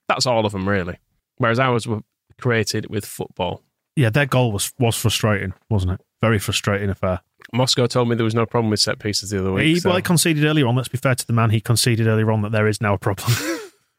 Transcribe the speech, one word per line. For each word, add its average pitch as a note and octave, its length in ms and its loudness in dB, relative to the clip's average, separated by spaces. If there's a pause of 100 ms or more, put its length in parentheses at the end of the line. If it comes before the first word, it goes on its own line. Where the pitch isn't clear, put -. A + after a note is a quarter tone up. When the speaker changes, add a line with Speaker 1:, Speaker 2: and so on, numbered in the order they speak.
Speaker 1:
that's B2+ 180 -2
all A2+ 200 2
of G#2 80 -6
them, F#2+ 140 -4
really. F2+ 300 -2 (380)
Whereas A#2 240 0
ours B2 260 0
were G#2+ 140 -4 (400)
created A2+ 500 -2
with G2+ 160 -6
football. - 560 -8 (360)
Speaker 2:
Yeah, B2+ 120 4
their C#3+ 160 2
goal B2+ 280 0
was, - 260 -4
was A2+ 160 2
frustrating, G2+ 580 0 (160)
wasn't F#2 220 0
it? F2+ 100 -6 (200)
Very A2 180 2
frustrating G2+ 500 -2
affair. F#2 300 -2 (320)
Speaker 1:
Moscow B2 360 2
told A#2+ 200 0
me A#2 80 2
there A#2 80 0
was A2 100 0
no A#2 120 2
problem A2+ 240 0
with G#2 100 2
set G#2 200 -2
pieces G2+ 320 -4
the G2+ 80 0
other F#2+ 120 0
week, G2 140 2
Speaker 2:
He, E3 160 2
Speaker 1:
so. F#3 80 0
Speaker 2:
well, F3+ 80 2
he F#3 40 0
conceded D#3 440 2
earlier D3+ 200 2
on. A#2+ 120 2
Let's B2+ 100 -2
be - 100 -8
fair C3 160 0
to - 140 -4
the A#2+ 60 -2
man. A2+ 160 4
He A2 100 2
conceded A2+ 480 2
earlier A2 240 2
on A2 120 0
that G#2+ 100 -4
there G#2+ 160 2
is G#2 100 -2
now G#2 140 0
a F#2+ 40 0
problem. - 300 -4
<laughs> A#2 80 2
'Cause - 60 -4 (580)